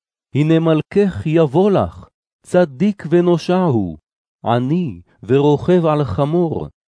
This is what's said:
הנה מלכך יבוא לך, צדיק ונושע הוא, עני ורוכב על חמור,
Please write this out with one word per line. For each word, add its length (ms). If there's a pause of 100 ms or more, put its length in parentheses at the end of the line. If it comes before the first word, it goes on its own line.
(340)
הנה 240
מלכך 680
יבוא 440
לך, 380 (380)
צדיק 640
ונושע 520
הוא, 360 (460)
עני 560 (220)
ורוכב 640
על 180
חמור, 640 (220)